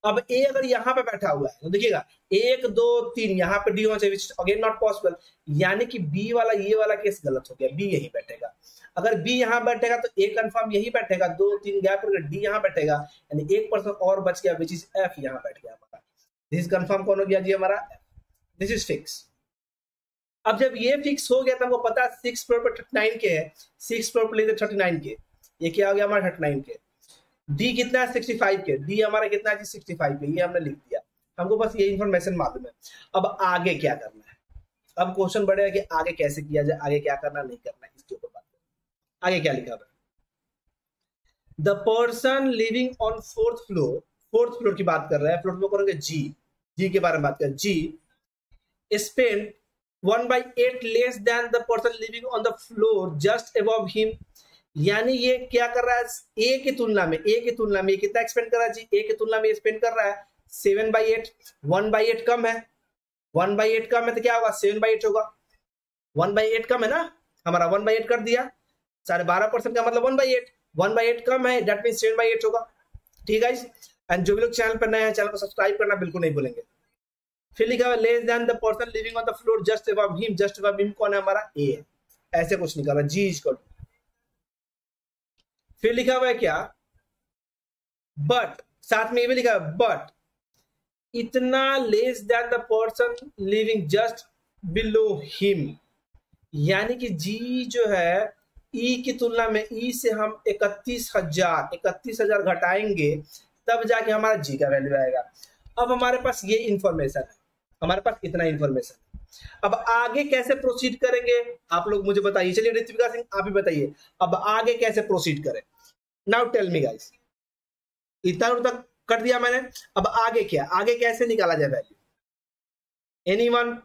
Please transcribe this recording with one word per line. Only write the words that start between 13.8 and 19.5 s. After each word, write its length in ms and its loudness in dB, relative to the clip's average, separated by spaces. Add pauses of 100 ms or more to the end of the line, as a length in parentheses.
और 320 0
बच 200 -2
गया, 160 0
which 160 -4
is 100 -10 (140)
F 220 -2
यहाँ 180 -8
बैठ 260 -12
गया 100 -16
हमारा। 280 -20 (500)
This 160 -2
is 60 0
confirm 320 0
कौन 140 2
हो 60 2
गया 140 2
जी 140 0
हमारा? 280 0 (800)
This 180 -2
is 80 -6
fix। 320 -8 (1300)